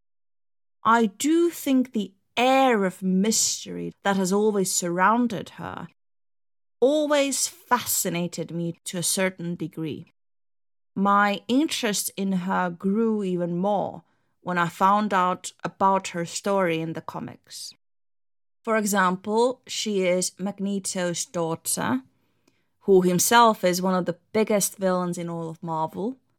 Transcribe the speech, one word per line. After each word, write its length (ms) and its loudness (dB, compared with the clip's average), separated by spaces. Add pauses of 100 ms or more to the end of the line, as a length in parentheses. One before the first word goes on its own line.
(880)
I 200 6
do 420 2
think 440 0
the 200 -4 (240)
air 480 4
of 180 -4
mystery 880 -2 (120)
that 140 2
has 180 0
always 360 2
surrounded 880 0
her 320 -12 (920)
always 680 2
fascinated 1040 -4
me 340 -6
to 140 -8
a 40 -4
certain 520 -2
degree. 580 -8 (840)
My 540 2
interest 680 0
in 140 -2
her 360 0
grew 540 -2
even 340 -2
more 460 -2 (400)
when 160 -4
I 100 0
found 460 2
out 380 0 (120)
about 440 0
her 180 -6
story 540 -2
in 120 -6
the 80 -10
comics. 720 -14 (880)
For 140 0
example, 920 0
she 360 -2
is 360 0
Magneto's 840 -4
daughter, 800 -4 (800)
who 200 6
himself 640 4
is 160 2
one 140 0
of 100 0
the 140 -6 (160)
biggest 420 0
villains 400 -2
in 140 -8
all 180 -8
of 140 -14
Marvel, 560 -6 (200)